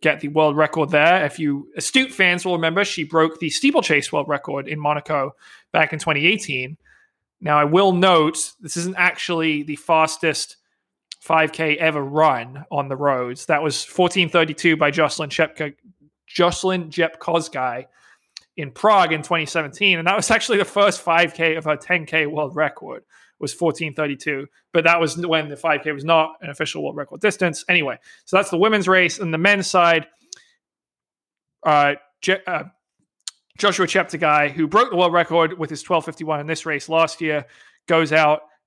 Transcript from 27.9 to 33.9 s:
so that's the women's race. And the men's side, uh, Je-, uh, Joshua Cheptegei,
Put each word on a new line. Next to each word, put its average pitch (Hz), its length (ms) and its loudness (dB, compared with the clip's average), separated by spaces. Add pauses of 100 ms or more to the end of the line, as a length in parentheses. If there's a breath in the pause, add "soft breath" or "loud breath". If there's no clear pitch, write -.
so - 120 0
that's 196 140 2
the 175 80 -2
women's 202 300 2
race. 185 300 2
And 170 140 -4
the 160 60 -2
men's 196 280 2
side, 170 400 2 (1600 loud breath)
uh, 143 300 4 (280)
Je-, 190 240 0
uh, 175 180 -6 (920)
Joshua 190 280 2
Cheptegei, 151 640 0